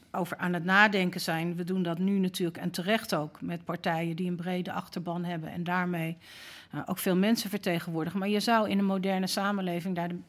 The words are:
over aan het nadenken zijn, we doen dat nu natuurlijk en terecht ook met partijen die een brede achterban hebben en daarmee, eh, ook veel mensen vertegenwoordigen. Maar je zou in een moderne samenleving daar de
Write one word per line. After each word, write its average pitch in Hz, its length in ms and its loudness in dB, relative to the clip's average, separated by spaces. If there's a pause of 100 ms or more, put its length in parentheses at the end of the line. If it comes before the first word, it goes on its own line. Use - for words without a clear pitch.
(100)
over - 260 -2
aan 180 160 0
het 175 120 -2
nadenken 190 560 6
zijn, 170 360 0
we 175 80 -4
doen 185 180 0
dat 170 160 0
nu 196 200 4
natuurlijk 180 400 0
en 175 120 -2
terecht 196 440 0
ook 151 260 -2
met 170 240 -6
partijen 170 520 -2
die 180 140 -2
een 175 60 -2
brede 180 360 -4
achterban 175 520 -4
hebben 165 280 -4
en 175 120 -4
daarmee, 175 520 0 (540)
eh, - 160 -6
ook 185 120 -4
veel 185 180 2
mensen 208 340 4
vertegenwoordigen. 170 680 -2
Maar 196 100 0
je 208 120 2
zou 220 300 4
in 196 80 2
een 202 60 4
moderne 190 420 2
samenleving 185 680 -2
daar 175 120 -2
de 175 100 -6 (100)